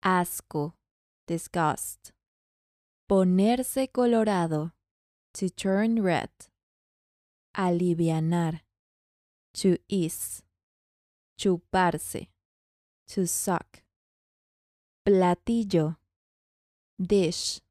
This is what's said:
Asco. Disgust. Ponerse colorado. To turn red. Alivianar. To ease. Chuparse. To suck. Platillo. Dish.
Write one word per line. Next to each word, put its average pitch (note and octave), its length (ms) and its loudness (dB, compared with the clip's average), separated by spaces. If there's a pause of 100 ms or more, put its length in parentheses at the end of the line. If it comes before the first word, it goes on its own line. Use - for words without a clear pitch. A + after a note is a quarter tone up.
Asco. F3 720 -2 (500)
Disgust. - 840 -4 (960)
Ponerse G3+ 800 2
colorado. G3 800 0 (600)
To F#3 160 -4
turn G#3 540 0
red. E3+ 260 0 (1300)
Alivianar. E3+ 1040 0 (920)
To F#3 220 2 (100)
ease. - 560 -6 (960)
Chuparse. F3+ 880 -2 (800)
To F#3 180 -2
suck. - 560 -4 (1200)
Platillo. F#3 960 2 (1000)
Dish. F#3 720 0